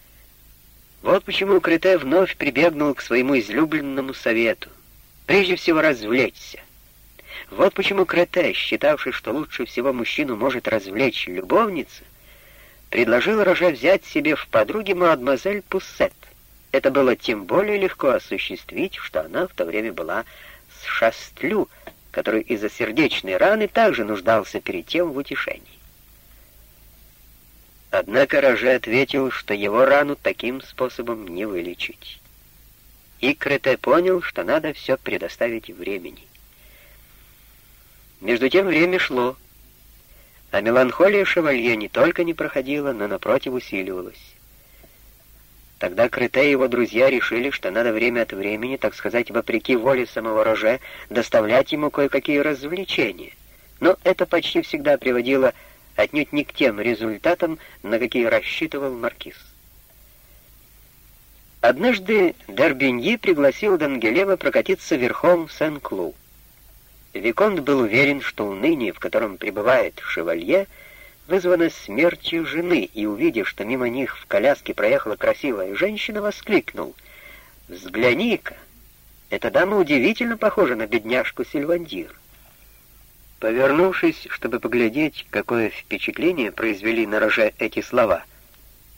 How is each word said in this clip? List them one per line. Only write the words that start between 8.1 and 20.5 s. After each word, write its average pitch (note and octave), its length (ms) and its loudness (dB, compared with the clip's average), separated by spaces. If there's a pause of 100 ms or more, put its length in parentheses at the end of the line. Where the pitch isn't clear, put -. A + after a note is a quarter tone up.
считавший, C3+ 600 0
что - 200 -6
лучше C3+ 340 -6
всего C3 260 -2
мужчину B2+ 440 -4
может A#2+ 300 -2
развлечь A2 600 -2
любовница, C3 800 -2 (840)
предложил C#3+ 520 2
Роже F3+ 280 4
взять D3 340 2
себе D3+ 300 0
в - 140 -6
подруги F#3+ 440 0
мадемуазель E3+ 680 0
Пуссет. - 520 -2 (580)
Это C3+ 180 2
было C3 260 4
тем G#2+ 280 -4
более G3+ 320 0
легко F#3 320 0
осуществить, - 880 -4
что - 280 -6
она B2 220 -4
в - 60 -10
то F2+ 120 -4
время G#2 280 -4
была E2+ 320 -6 (560)